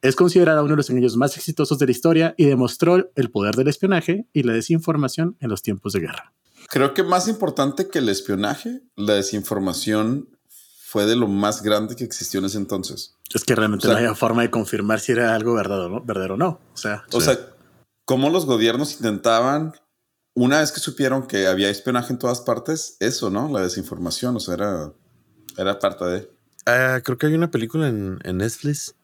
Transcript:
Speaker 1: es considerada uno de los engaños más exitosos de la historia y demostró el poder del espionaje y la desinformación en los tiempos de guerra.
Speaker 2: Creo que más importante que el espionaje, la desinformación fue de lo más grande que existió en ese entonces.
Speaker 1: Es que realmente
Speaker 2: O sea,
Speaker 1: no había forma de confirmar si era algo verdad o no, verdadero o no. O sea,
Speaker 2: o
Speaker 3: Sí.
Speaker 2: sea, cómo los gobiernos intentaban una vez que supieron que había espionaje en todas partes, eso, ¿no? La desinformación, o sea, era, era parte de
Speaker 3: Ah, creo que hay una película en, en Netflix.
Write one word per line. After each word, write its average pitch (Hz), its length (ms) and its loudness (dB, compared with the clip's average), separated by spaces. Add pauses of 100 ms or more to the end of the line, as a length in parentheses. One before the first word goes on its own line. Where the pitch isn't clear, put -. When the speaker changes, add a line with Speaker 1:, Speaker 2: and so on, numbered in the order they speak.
Speaker 1:
es 131 140 4
considerada 170 460 6
uno 147 100 2
de 151 60 4
los 143 120 0
engaños 123 280 2
más 135 180 2
exitosos 147 440 -2
de 143 60 4
la 127 60 4
historia 165 460 4
y 156 80 6
demostró 151 680 4
el 123 160 0
poder 104 240 0
del 131 120 2
espionaje 185 680 0
y 143 100 2
la 120 100 2
desinformación 160 880 0
en 123 80 -4
los 101 140 -4
tiempos 101 300 -4
de 101 80 0
guerra. - 300 -10 (380)
Speaker 2:
Creo 139 240 2
que 190 100 0
más 180 240 0
importante 190 640 -2
que 165 100 -2
el 123 100 0
espionaje, 104 720 -4 (140)
la 104 200 0
desinformación 107 1120 -2 (560)
fue 104 200 0
de 110 120 4
lo 117 100 2
más 101 340 0
grande 107 340 0
que 123 100 -8
existió - 340 -6
en 95 60 -4
ese 98 120 -4
entonces. - 580 -8 (180)
Speaker 1:
Es 110 100 -4
que 131 120 2
realmente 107 320 0
Speaker 2:
O - 20 4
sea, 113 100 4
Speaker 1:
no 120 60 2
había 110 100 -2
forma 117 280 0
de 117 60 0
confirmar 107 520 -2
si - 100 -4
era 117 240 2
algo 113 180 0
verdad 98 320 -2
o 87 40 -8
no, 107 120 -8
verdadero 98 340 -4
o - 20 -6
no. 160 220 -2 (140)
O - 40 -16
sea, 104 340 -6
Speaker 2:
o 120 80 0
Speaker 3:
Sí. 135 80 2
Speaker 2:
sea, 131 120 2 (680)
cómo 135 240 2
los 170 160 0
gobiernos 123 500 2
intentaban 120 800 0 (680)
una 131 200 4
vez 151 120 0
que - 80 -10
supieron 135 480 -2
que 95 200 2
había 95 220 2
espionaje 123 440 -2
en 123 60 -6
todas 123 220 -2
partes, - 580 -4
eso, 110 320 -2
¿no? 117 200 -2
La 127 100 0
desinformación, 90 760 -4
o 107 40 -4
sea, - 140 -6
era, 95 380 -4 (680)
era 95 220 -2
parte 98 260 -2
de 90 240 -4 (380)
Speaker 3:
Ah, 127 360 2
creo 123 140 -4
que 151 100 -2
hay 151 60 2
una 165 160 2
película 143 380 -2
en, 101 360 -4
en 92 140 -4
Netflix. 117 560 -4 (100)